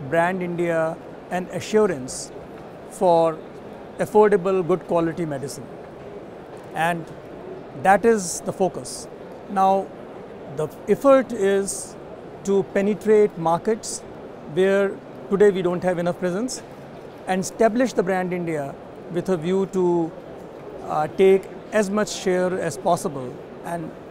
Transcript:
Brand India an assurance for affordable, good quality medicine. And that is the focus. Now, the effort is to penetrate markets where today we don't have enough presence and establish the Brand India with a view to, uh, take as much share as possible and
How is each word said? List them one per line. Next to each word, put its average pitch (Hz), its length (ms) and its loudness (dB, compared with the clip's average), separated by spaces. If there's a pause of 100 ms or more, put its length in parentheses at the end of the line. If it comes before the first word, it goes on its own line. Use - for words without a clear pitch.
Brand 175 320 2
India 170 560 0 (320)
an 180 220 -4
assurance 180 800 0 (580)
for 165 480 4 (600)
affordable, 190 680 4
good 180 200 2
quality 165 400 0
medicine. 139 400 -8 (1040)
And 165 320 -2 (760)
that 196 200 6
is 214 380 2
the 180 100 -6
focus. - 560 -4 (440)
Now, 190 340 4 (680)
the 151 140 -2 (180)
effort 269 460 6
is 196 640 0 (500)
to 196 180 4 (100)
penetrate 208 640 4
markets 170 640 0 (520)
where 196 380 4 (380)
today 202 220 8
we 185 100 2
don't 175 220 0
have 180 160 2
enough 175 200 0
presence 185 440 -2 (640)
and 190 140 0
establish 226 500 2
the 226 100 0
Brand 185 300 0
India 160 420 -2 (380)
with 175 160 -2
a 190 80 2
view 185 380 2
to, 175 360 4 (760)
uh, 156 180 0 (120)
take 190 260 8 (300)
as 208 160 2
much 208 200 0
share 180 480 0
as 170 200 -4
possible 143 560 0 (320)
and 170 260 -6 (200)